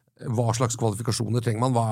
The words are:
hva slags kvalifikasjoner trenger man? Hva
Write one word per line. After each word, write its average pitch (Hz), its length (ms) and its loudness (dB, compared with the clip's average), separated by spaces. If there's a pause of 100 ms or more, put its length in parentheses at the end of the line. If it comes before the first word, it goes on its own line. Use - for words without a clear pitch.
(320)
hva 117 140 2 (100)
slags 117 240 0
kvalifikasjoner 113 640 0
trenger 113 160 0
man? 127 160 2
Hva 117 160 4